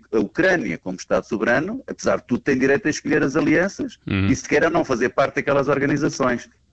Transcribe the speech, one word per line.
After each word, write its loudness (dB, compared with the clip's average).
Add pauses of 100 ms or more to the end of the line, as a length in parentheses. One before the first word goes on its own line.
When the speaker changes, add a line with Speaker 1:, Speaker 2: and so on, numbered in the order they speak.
(120)
Speaker 1:
a 2
Ucrânia, 0
como -10
Estado -2
soberano, -2
apesar -2
de -12
tudo, -2
tem 0
direito 2
a 2
escolher -2
as -2
alianças 0
Speaker 2:
Uhum. 0
Speaker 1:
e 2
sequer 0
a 2
não 2
fazer 0
parte 0
daquelas 0
organizações. 0 (220)